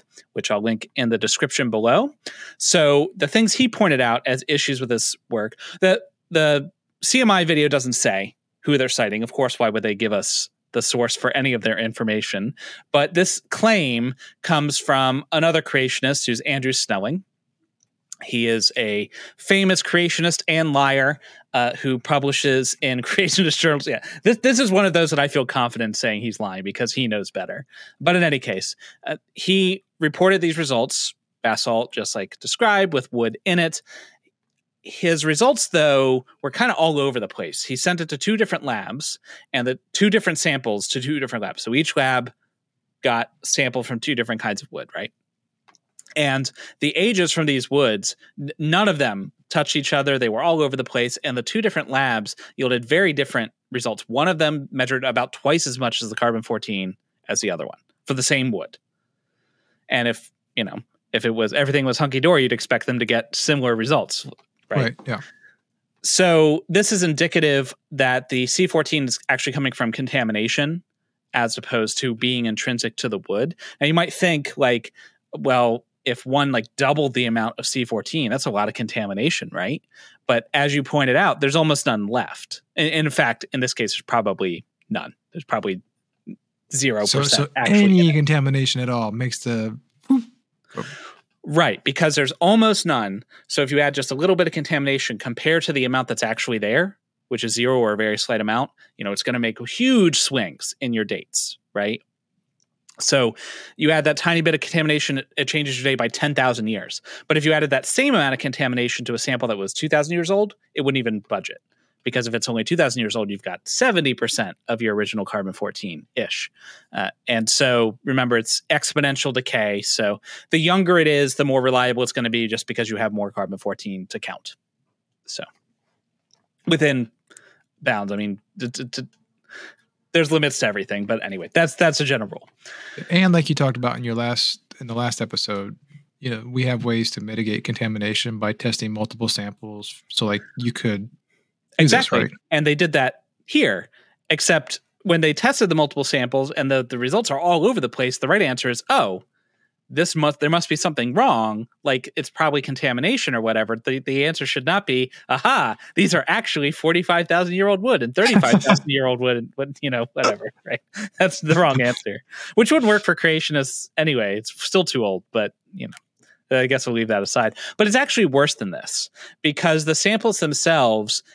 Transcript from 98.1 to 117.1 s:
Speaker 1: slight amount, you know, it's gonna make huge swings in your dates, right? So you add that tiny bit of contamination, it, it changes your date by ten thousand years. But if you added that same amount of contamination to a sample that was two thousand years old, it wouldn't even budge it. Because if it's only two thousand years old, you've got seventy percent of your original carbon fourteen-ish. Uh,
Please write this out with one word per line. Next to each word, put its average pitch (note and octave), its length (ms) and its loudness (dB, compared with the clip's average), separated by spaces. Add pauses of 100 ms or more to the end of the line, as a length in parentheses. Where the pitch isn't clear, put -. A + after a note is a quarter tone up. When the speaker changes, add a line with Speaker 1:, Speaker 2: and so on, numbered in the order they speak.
Speaker 1:
slight A2+ 220 -2
amount, A2 320 -2 (260)
you - 60 -12
know, G2+ 80 -6
it's G2+ 120 -6
gonna B2 160 -4
make A2+ 280 -4
huge A#3 520 2
swings - 600 -4
in B2 140 -4
your A2 100 0
dates, - 540 -6 (160)
right? G#3 280 -4 (1000)
So A#2+ 360 0 (400)
you D3+ 160 2
add D#3 140 2
that D3 120 2
tiny E3+ 240 2
bit D#3+ 120 2
of D3+ 80 -2
contamination, D3+ 560 0
it, C3+ 180 -6
it C#3 120 -2
changes C#3+ 300 -4
your B2 140 -6
date C3+ 60 0
by A#2+ 100 0
ten D3 260 -2
thousand B2 340 0
years. G2+ 340 -6 (260)
But D#3 100 2
if D3 60 2
you D#3 80 4
added D3+ 200 2
that C3+ 140 0
same C4+ 300 2
amount C#3 180 2
of C3 60 -4
contamination B2 640 -2
to A#2+ 80 -4
a A2+ 60 -4
sample B2+ 300 -2
that G#2+ 80 -2
was G2 160 -6
two D#3 160 -4
thousand D3+ 240 2
years F3 180 -2
old, G3+ 240 0 (200)
it - 60 -2
wouldn't C3+ 180 0
even A2+ 280 -2
budge G2 220 -4
it. - 120 -16 (420)
Because A#2+ 240 -2
if A#2 80 -4
it's A2+ 140 -4
only A2+ 160 -2
two F3 100 -2
thousand C3 240 2
years G#2+ 160 -2
old, G#2 160 -4
you've G2 100 -8
got F2+ 260 -10
seventy F3 460 0
percent G#2+ 440 -4 (100)
of A#2 140 -4
your A2 120 0
original G#2 320 -2
carbon F#2+ 280 -6
fourteen-ish. - 960 -8 (400)
Uh, G2 180 -4 (180)